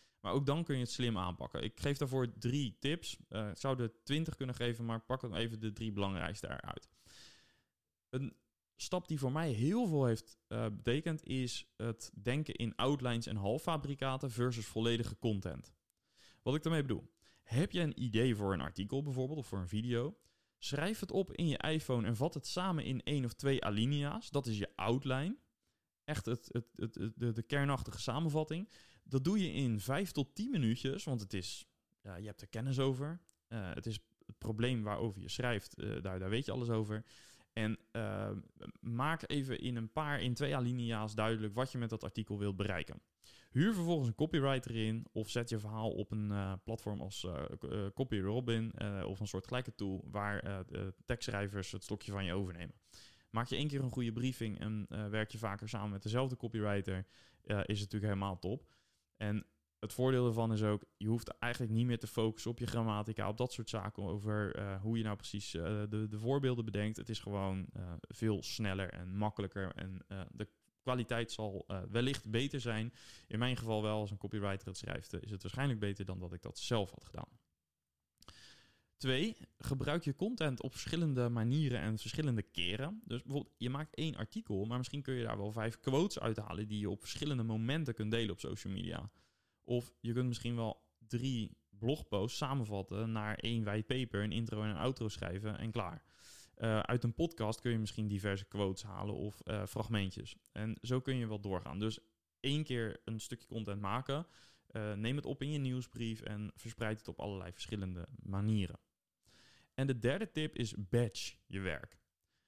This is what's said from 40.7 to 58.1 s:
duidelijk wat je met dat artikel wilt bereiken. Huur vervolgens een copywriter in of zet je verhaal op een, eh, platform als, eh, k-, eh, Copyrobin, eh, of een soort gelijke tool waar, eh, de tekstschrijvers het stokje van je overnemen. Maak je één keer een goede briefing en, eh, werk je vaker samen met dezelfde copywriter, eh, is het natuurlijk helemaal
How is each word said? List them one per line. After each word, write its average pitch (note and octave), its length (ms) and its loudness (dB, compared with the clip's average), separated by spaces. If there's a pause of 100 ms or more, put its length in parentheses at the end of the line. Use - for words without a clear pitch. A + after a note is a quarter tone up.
duidelijk G#2+ 400 2
wat B2+ 180 0
je B2+ 60 -2
met A#2 120 0
dat A2 140 -4
artikel G#2 340 -2
wilt G2+ 180 2
bereiken. F#2 460 0 (480)
Huur F#3+ 240 6
vervolgens E3 340 4
een A2 60 2
copywriter C3+ 640 2
in A2 360 2
of A2 180 -2
zet A#2 180 0
je A2+ 100 0
verhaal G#2+ 320 -2
op - 200 -2
een, G#2 200 0
eh, G2 220 0 (120)
platform A2 360 -4
als, F2+ 240 -6
eh, D#2 200 -4 (140)
k-, - 60 -12
eh, G2 300 -2
Copyrobin, A2+ 800 0
eh, G2+ 340 -4
of F#2+ 140 -4
een G#2+ 60 -2
soort F#2+ 200 -4
gelijke B2 280 -4
tool F#2+ 360 -4
waar, G#2 280 0
eh, G2 280 -4
de - 280 -4 (100)
tekstschrijvers G2+ 680 -2
het F#2+ 100 -6
stokje - 300 -6
van G2 120 0
je F2 80 0
overnemen. F2+ 420 -2 (560)
Maak A#2 160 0
je - 100 -2
één D3 120 2
keer C#3 140 0
een B2 100 0
goede A#2 200 0
briefing A#2 460 0
en, G#2+ 300 -2
eh, G#2 180 -4
werk G#2+ 240 0
je A2+ 80 -10
vaker G#2 300 -4
samen G#2 220 -2
met G2 120 -4
dezelfde B2+ 340 0
copywriter, G2+ 720 0 (360)
eh, G#2 140 0
is G2+ 240 0
het G2+ 120 -4
natuurlijk G#2+ 100 0
helemaal G2 360 0